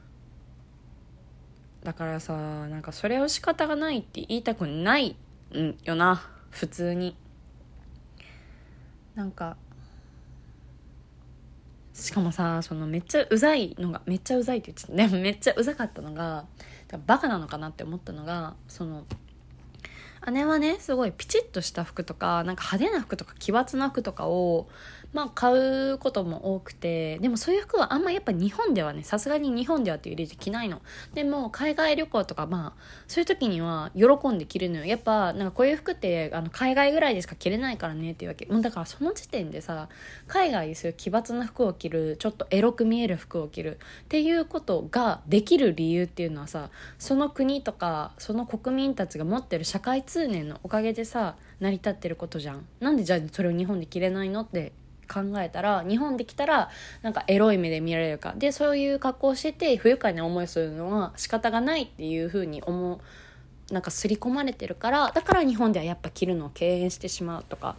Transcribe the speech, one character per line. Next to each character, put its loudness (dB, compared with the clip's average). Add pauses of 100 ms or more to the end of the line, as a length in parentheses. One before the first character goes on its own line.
(1800)
だ -8
か -6
ら -4
さ、 -6 (320)
な -8
ん -10
か -10
そ -4
れ 2
を 2
仕 -2
方 0
が 0
な -2
い 0
っ -4
て -12
言 -4
い -8
た 0
く -4
な 2
い 0 (400)
ん 0
よ -2
な、 4 (260)
普 -6
通 -4
に。 -2 (2000)
な -6
ん -6
か、 -8 (2250)
し -8
か 0
も 0
さ、 -2
そ -8
の -6
め -2
っ -4
ち 0
ゃ 2
う 6
ざ 6
い 0
の -2
が、 -8
め 0
っ -4
ち -2
ゃ 2
う 2
ざ -2
い -2
っ -6
て -16
言 -16
っ -16
ち -14
ゃ -16
っ -16
た。 -8
で 6 (100)
も 2
め 2
っ -6
ち 2
ゃ 2
う 2
ざ 2
か -4
っ -6
た -14
の -10
が、 -6 (600)
バ 6
カ 0
な 2
の -6
か -6
な -8
っ -12
て -12
思 -8
っ -10
た -12
の -12
が、 -6 (140)
そ -8
の、 -10 (1300)
姉 2
は 4
ね、 2
す 0
ご 2
い 0
ピ -10
チ 2
ッ -2
と -4
し -6
た -4
服 -8
と -10
か、 0
な -2
ん -4
か -10
派 2
手 0
な 0
服 -6
と -12
か -20
奇 -4
抜 2
な 2
服 -2
と -6
か -4
を、 2 (440)
ま -2
あ -6
買 4 (400)
う -2
こ 0
と 0
も -2
多 -6
く -18
て、 -4
で 2
も 2
そ 0
う 6
い 4
う 2
服 0
は 4
あ 2
ん 2
ま 0
や -2
っ -8
ぱ 0
日 0
本 2
で 2
は -4
ね、 -10
さ -2
す -2
が 0
に 0
日 -2
本 2
で 2
は -4
っ -10
て -10
い -6
う -6
理 -4
由 -6
で -16
着 -6
な -4
い -4
の。 -8 (340)
で -2
も -2
海 -2
外 4
旅 0
行 0
と -6
か、 -4
ま -4
あ -20 (260)
そ -2
う 2
い 2
う 2
時 2
に 0
は -2
喜 8
ん 2
で -4
着 -6
る 0
の -2
よ。 -6
や 2
っ -10
ぱ 2
な -4
ん -2
か -4
こ 2
う 8
い 4
う 2
服 -6
っ -4
て、 -2
あ -4
の、 -6
海 0
外 6
ぐ 4
ら 4
い 2
で -4
し -8
か -12
着 -2
れ 0
な -2
い -6
か -6
ら -6
ね -4
っ -8
て -12
い -8
う -6
わ -8
け。 -14
も 2
う 4
だ 0
か -6
ら -6
そ -8
の 0
時 -10
点 -4
で -8
さ、 -8 (380)
海 4
外 0
で -6
そ -6
う 0
い -12
う -14
奇 -6
抜 0
な -2
服 0
を 0
着 -8
る、 0
ち -4
ょ 2
っ -2
と -6
エ 4
ロ 6
く 2
見 4
え 2
る 0
服 -6
を -6
着 -8
る -8 (240)
っ -20
て 2
い 4
う 2
こ -6
と 0
が 2
で 6
き 6
る 6
理 2
由 4
っ 0
て -8
い 0
う -2
の -8
は -10
さ、 -8 (300)
そ 0
の 4
国 0
と -4
か、 -4
そ -6
の -2
国 -2
民 2
た -2
ち -10
が -4
持 0
っ -10
て -2
る -4
社 -4
会 0
通 -2
念 -2
の -10
お -10
か 2
げ 0
で -4
さ、 -2 (240)
成 2
り 2
立 -2
っ -2
て -8
る -4
こ -8
と -8
じ -8
ゃ -8
ん。 -12 (140)
な 2
ん 6
で 4
じ 0
ゃ 6
あ 2 (100)
そ -2
れ 4
を 2
日 2
本 -2
で -6
着 -6
れ 2
な -2
い -2
の -2
っ -8
て -4 (360)
考 -4
え -2
た -4
ら、 2
日 2
本 0
で -4
着 -20
た 0
ら 4 (320)
な -4
ん -6
か -2
エ 6
ロ 8
い 4
目 0
で -2
見 0
ら 2
れ 2
る -4
か。 -8
で、 2
そ 2
う 2
い 2
う 0
格 -2
好 2
を 2
し -8
て -2
て 2
不 6
愉 6
快 0
な -4
思 0
い -2
す -2
る -2
の -6
は 0
仕 -8
方 0
が 2
な 0
い -2
っ -6
て -12
い -2
う -2
風 -2
に -8
思 -2
う、 -16
な 0
ん -2
か -6
刷 -2
り 4
込 -2
ま 2
れ -2
て -8
る -6
か -2
ら、 4
だ 2
か 6
ら 6
日 4
本 4
で 2
は -4
や -2
っ -6
ぱ -6
着 -2
る 2
の -4
を -8
敬 2
遠 2
し -6
て -10
し -6
ま -6
う -14
と -8
か、 -8